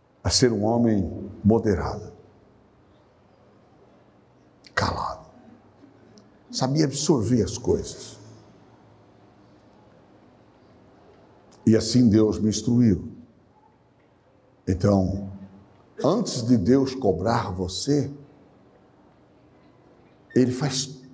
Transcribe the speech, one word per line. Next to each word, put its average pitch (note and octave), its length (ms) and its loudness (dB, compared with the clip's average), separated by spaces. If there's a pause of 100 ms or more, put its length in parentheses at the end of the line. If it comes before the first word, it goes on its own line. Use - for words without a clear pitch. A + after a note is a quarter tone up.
(220)
A G2+ 60 -4
ser A#2+ 240 4
um G#2 120 -2
homem A2 640 0 (120)
moderado, G2+ 680 0 (2500)
calado, - 520 -4 (1200)
sabia D3+ 340 0
absorver B2 580 0
as - 140 -4
coisas. - 600 -6 (3500)
E A2 80 6
assim A#2 360 2
Deus G#2+ 280 2
me G#2+ 120 -2
instruiu. A#2 600 0 (1600)
Então, F#2+ 640 0 (760)
antes D#3 420 0
de A#2+ 120 4
Deus C3+ 360 2
cobrar G2+ 580 -2
você, A2 580 -4 (2250)
Ele B2 180 2
faz - 500 -6 (120)